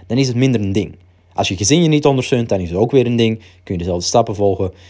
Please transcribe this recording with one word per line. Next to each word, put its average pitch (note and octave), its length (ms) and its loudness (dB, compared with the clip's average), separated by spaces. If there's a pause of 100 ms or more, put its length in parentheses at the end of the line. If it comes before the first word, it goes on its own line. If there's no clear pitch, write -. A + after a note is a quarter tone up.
dan A#2 120 -2
is C3+ 80 2
het B2 100 -2
minder B2 240 2
een G2 120 -2
ding. G2 240 -4 (360)
Als - 160 -4
je - 80 -6
gezin C#3+ 260 2
je D#3+ 60 4
niet D3+ 180 2
ondersteunt, B2+ 420 0
dan G2 120 0
is F2 100 -6
het F2 80 -2
ook A2 120 2
weer B2+ 160 4
een A#2+ 100 0
ding. A2+ 220 2 (240)
Kun - 120 -6
je F2 60 -4
dezelfde F2+ 260 -4
stappen A2+ 280 0
volgen. G2 380 -2 (180)